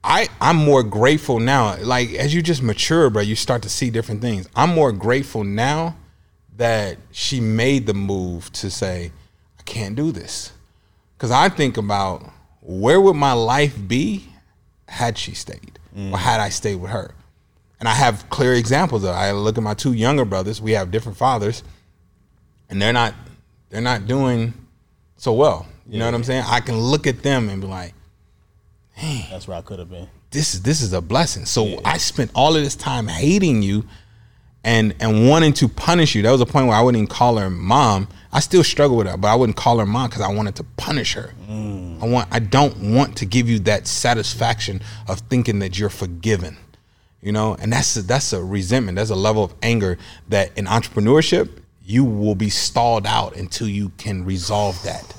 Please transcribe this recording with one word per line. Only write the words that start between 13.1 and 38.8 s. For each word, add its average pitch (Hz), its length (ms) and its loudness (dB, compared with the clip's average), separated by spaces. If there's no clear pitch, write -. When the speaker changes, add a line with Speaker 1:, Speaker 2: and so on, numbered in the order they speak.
Speaker 1:
my 139 180 2
life 127 420 0
be 185 380 -2
had 120 320 -4
she - 140 -10
stayed - 440 -16
or 101 40 -12
Speaker 2:
Mm. 98 180 -6
Speaker 1:
had 113 220 2
I 101 100 -2
stayed 101 280 -4
with 90 140 -10
her? 95 200 -8
And 117 80 -2
I 110 60 4
have 113 360 2
clear 127 260 2
examples 123 480 0
of 95 60 -2
it. 90 80 -4
I 98 140 0
look 107 260 -2
at 113 60 -2
my 107 120 -2
two 127 180 -2
younger 123 320 2
brothers. 98 360 -4
We 110 120 -2
have 95 180 -2
different 110 260 -6
fathers, 117 440 0
and 98 120 -4
they're 117 120 2
not, 117 200 2
they're 107 120 -8
not 117 260 -2
doing 123 460 0
so 123 160 0
well. 110 340 2
You 110 120 -8
know 113 60 -2
Speaker 2:
Yeah. 120 60 0
Speaker 1:
what 120 60 -2
I'm 117 60 -4
saying? 127 240 -2
I 120 120 2
can 117 200 -4
look 143 280 0
at 127 160 -4
them 127 260 0
and 98 120 -6
be 95 60 -8
like, 90 260 -12
"Dang." 147 320 -6
Speaker 2:
That's 92 160 -14
where 90 100 -10
I 85 40 -10
could 95 180 -14
have 87 100 -14
been. 87 180 -16
Speaker 1:
This 147 240 -4
is, 92 80 -8
this 147 200 0
is 95 120 -2
a 90 80 0
blessing. 104 440 -2
So 110 200 0
Speaker 2:
Yeah. - 200 -6
Speaker 1:
I 170 120 0
spent - 380 -2
all 151 200 4
of 151 80 2
this 135 120 -4
time 123 320 -4
hating 143 560 2
you 101 220 0
and, 113 360 4
and 110 280 4
wanting 156 260 6
to 131 140 2
punish 170 460 2
you. 107 80 2
That 110 100 4
was 131 100 6
a 120 40 4
point 131 220 2
where 110 100 4
I 113 40 6
wouldn't 123 200 4
even 101 60 0
call 120 300 2
her 95 120 -2
mom. 98 580 2
I - 100 0
still 175 220 4
struggle 143 320 2